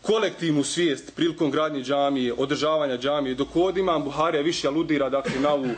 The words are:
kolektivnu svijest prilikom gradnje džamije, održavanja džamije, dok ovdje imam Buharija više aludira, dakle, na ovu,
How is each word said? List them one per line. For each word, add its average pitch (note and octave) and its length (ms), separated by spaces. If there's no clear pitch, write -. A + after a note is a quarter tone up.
kolektivnu E3+ 600
svijest D#3 520
prilikom D#3+ 360
gradnje D3+ 320
džamije, C#3 500
održavanja C#3 640
džamije, C3+ 380
dok C3+ 200
ovdje F3+ 260
imam E3 220
Buharija D3+ 380
više D#3 260
aludira, D3 420
dakle, C3+ 300
na D3 140
ovu, C3+ 240